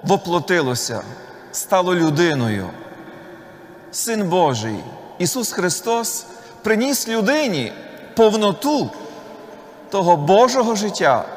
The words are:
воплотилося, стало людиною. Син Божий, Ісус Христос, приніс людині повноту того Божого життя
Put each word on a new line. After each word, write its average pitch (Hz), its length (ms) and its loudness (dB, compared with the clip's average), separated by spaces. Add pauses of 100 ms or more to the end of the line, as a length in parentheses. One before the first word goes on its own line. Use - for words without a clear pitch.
воплотилося, 165 1000 0 (480)
стало 180 440 0
людиною. 143 720 0 (1200)
Син 214 380 -2
Божий, 120 500 2 (400)
Ісус 214 320 -2
Христос, 226 760 -2 (380)
приніс 226 440 0
людині 226 680 0 (420)
повноту 214 760 2 (1000)
того 175 280 4
Божого 226 580 4
життя 185 500 2 (100)